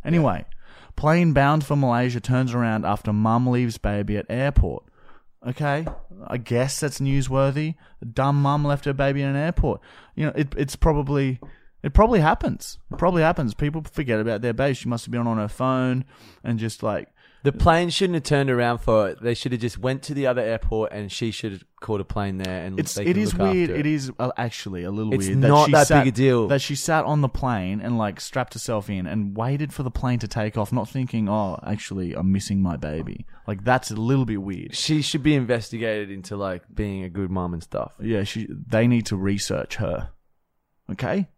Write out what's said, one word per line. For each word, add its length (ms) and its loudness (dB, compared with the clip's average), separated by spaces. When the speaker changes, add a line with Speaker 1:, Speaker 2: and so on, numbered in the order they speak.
Speaker 1:
Anyway, 420 2
plane 380 4
bound 320 4
for 100 -2
Malaysia 440 2
turns 340 0
around 320 0
after 280 -2
mum 340 2
leaves 300 0
baby 400 -2
at 120 -4
airport. 540 0
Okay, 380 -2
I 100 -6
guess 420 -2
that's 200 -4
newsworthy. 760 0
A 40 -14
dumb 360 2
mum 240 2
left 200 -2
her 80 0
baby 280 0
in 80 -2
an 60 -2
airport. 440 0
You 120 0
know, 80 -2
it, 220 0
it's 180 -4
probably, 640 2
it 100 -4
probably 260 8
happens. 600 0
It 60 -10
probably 240 2
happens. 320 2
People 380 -2
forget 280 0
about 220 -2
their 120 0
baby. 200 0
She 160 -6
must 160 -4
have 60 -10
been 160 -2
on 100 0
her 100 -2
phone 580 0
and 140 -2
just, 240 -6
like, 280 -4
Speaker 2:
The 80 4
plane 400 4
shouldn't 240 0
have 80 -2
turned 260 2
around 300 2
for 300 4
it. 120 -10
They 140 0
should 160 -4
have 100 -2
just 160 -4
went 260 -2
to 120 -6
the 100 -2
other 160 2
airport, 500 0
and 200 -8
she 180 -4
should 220 -6
have 120 -14
caught 220 -2
a 20 -4
plane 360 -4
there, 260 -6
and 140 -6
Speaker 1:
It's, 160 -2
Speaker 2:
they 100 -4
Speaker 1:
it 80 4
Speaker 2:
can 80 2
Speaker 1:
is 160 0
Speaker 2:
look 160 2
Speaker 1:
weird. 160 2
Speaker 2:
after 100 -2
Speaker 1:
It 60 0
is, 320 -2
uh, 180 -2
actually 480 -6
a 60 -6
little 240 -2
Speaker 2:
It's 140 0
Speaker 1:
weird 100 2
Speaker 2:
not 300 8
Speaker 1:
she 60 6
Speaker 2:
that 120 10
Speaker 1:
sat, 200 6
Speaker 2:
big 80 4
a 20 -4
deal. 320 6
Speaker 1:
that 140 2
she 120 -6
sat 320 0
on 160 2
the 80 2
plane 520 -2
and, 180 -2
like, 200 -2
strapped 340 -6
herself 360 -4
in 160 -2
and 320 -4
waited 340 -2
for 120 -6
the 80 -4
plane 260 0
to 100 -4
take 300 -4
off, 160 -2
not 160 -2
thinking, 400 -2
"Oh, 340 -2
actually, 520 -6
I'm 160 2
missing 320 0
my 140 0
baby." 500 -8
Like, 180 -6
that's 280 2
a 40 -6
little 300 2
bit 160 -4
weird. 320 -8
Speaker 2:
She 300 0
should 180 -2
be 140 4
investigated 760 -2
into, 260 -10
like, 280 -6
being 300 -4
a 60 -8
good 200 -4
mum 240 -2
and 80 -8
stuff. 400 -6
Speaker 1:
Yeah, 220 0
she, 260 -6
they 380 2
need 180 4
to 100 -4
research 600 -2
her. 340 -4
Okay? 360 -2